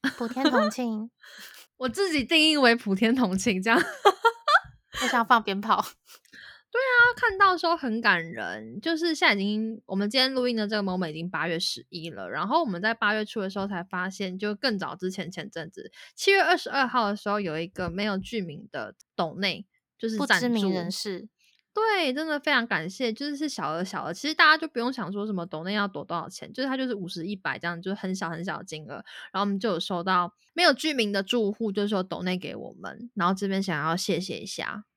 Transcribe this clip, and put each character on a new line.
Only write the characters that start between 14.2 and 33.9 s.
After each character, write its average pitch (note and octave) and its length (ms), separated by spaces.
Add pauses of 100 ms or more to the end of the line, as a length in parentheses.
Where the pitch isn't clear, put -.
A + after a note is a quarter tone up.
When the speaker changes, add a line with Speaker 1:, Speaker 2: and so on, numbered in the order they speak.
Speaker 2:
就 G#3 160
更 G#3+ 240
早 F3 180
之 F#3 140
前， F3+ 200
前 D#3+ 200
阵 D#3+ 200
子， - 220 (220)
七 - 180
月 G4 100
二 E4+ 140
十 D4 140
二 C4+ 180
号 A3+ 220
的 G#3 60
时 - 120
候， G#3 100
有 E3 200
一 E3+ 80
个 F3+ 240
没 F#3 120
有 G#3 140
具 G3+ 240
名 E3 320
的 A2 220 (200)
抖 E3 200
内， F#3+ 320 (320)
就 A3+ 100
是 A3 100
赞 A3 220
助。 B3 80
Speaker 1:
不 - 0
知 - 0
名 G3+ 240
人 F3+ 180
士。 F#3+ 380 (460)
Speaker 2:
对， G4+ 380
真 D#4 140
的 D4+ 120
非 D4 140
常 A#3+ 140
感 E3 220
谢， A#3 240
就 C#4 140
是， D4 80
是 D4 140
小 D#3 240
额 E3+ 100
小 F#3 220
额， E3 80
其 C#4 160
实 D#4 60
大 E4+ 100
家 D#4 140
就 D#4 100
不 B3 100
用 A#3+ 140
想 F#3 180
说 G#3 160
什 A3 60
么 F3 140
抖 D#3+ 180
内 F#3+ 80
要 G#3 160
抖 E3+ 160
多 E3+ 100
少 E3+ 140
钱， - 240
就 B3+ 100
是 C#4 60
它 C4 80
就 C4 100
是 B3 80
五 G3 140
十、 E3+ 180
一 G#3 80
百 D#3 240
这 - 80
样， E3+ 140
就 F#3+ 140
很 F#3 200
小 F3+ 140
很 E3+ 160
小 F3+ 140
的 - 60
金 D#3 200
额， D3 100 (380)
然 - 20
后 F#3+ 60
我 G3+ 60
们 G3 120
就 A3 120
有 F3 100
收 F3 220
到 F#3 320 (180)
没 E4+ 100
有 D#4+ 120
具 D#4 180
名 A3 180
的 G3 120
住 G#3+ 280
户 G#3+ 220
就 G3+ 160
说 G3 140
抖 F3+ 200
内 F3+ 140
给 - 180
我 - 240
们， - 360
然 F3 120
后 F#3+ 60
这 F#3+ 160
边 G3 140
想 D#3 240
要 E3+ 100